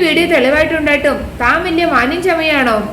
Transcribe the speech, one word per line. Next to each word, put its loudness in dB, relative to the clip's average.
വീഡിയോ 2
തെളിവായിട്ടുണ്ടായിട്ടും 0
താൻ 2
വലിയ 0
മാന്യം 0
ചമയാണോ? 0